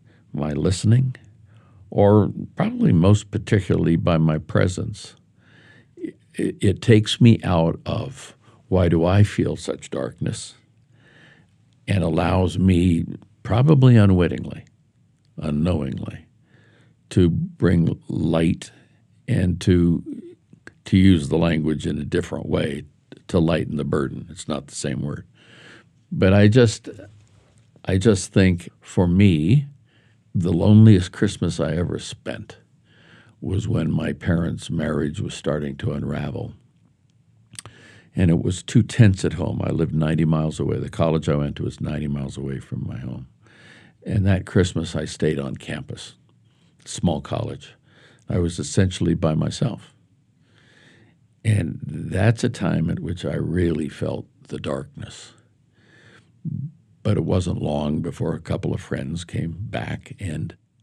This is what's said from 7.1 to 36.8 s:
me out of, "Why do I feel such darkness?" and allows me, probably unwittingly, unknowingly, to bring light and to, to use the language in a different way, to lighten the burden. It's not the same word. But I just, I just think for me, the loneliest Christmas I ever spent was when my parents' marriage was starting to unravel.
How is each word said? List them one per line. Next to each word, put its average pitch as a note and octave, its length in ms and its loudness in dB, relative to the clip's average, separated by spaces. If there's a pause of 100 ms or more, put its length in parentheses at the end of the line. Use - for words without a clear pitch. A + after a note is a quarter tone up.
me A#2 220 6
out E2 420 0
of, - 500 -8 (320)
"Why F2+ 220 2
do E2 160 2
I G2 180 4
feel D#2+ 320 0
such - 340 -10
darkness?" - 640 -8 (1300)
and G2 160 2
allows F2 560 0
me, F2+ 460 4 (380)
probably B2+ 520 6
unwittingly, E2+ 680 4 (720)
unknowingly, D2+ 880 -4 (840)
to F2 200 4
bring F2 680 0 (120)
light E2 600 0 (540)
and F2+ 360 -2
to, F2 420 2 (800)
to - 140 2
use F2+ 320 4
the D2+ 80 0
language D#2+ 500 0
in D2 100 -4
a D2 60 -8
different D#2 440 -6
way, D2+ 360 -4 (460)
to F#2 100 2
lighten E2 380 0
the C#2+ 80 -4
burden. C#2+ 440 -4
It's - 200 -14
not C#2+ 180 -6
the - 80 -20
same C#2 260 -6
word. C#2 240 -8 (840)
But G2 220 4
I G#2 160 8
just, A#2 400 4 (960)
I F#2 120 0
just G2 360 2
think F#2 340 4 (140)
for - 260 0
me, F#2+ 600 4 (680)
the F2+ 160 0
loneliest G2 640 8
Christmas F2+ 440 -2
I D#2 160 -2
ever D#2+ 260 -4
spent - 580 -14 (840)
was F#2 280 -4
when D#2+ 240 -2
my D#2 200 -2
parents' - 580 -4
marriage D#2 520 -4
was - 120 -8
starting D2 440 -6
to C#2+ 160 -6
unravel. C#2+ 600 -8 (1600)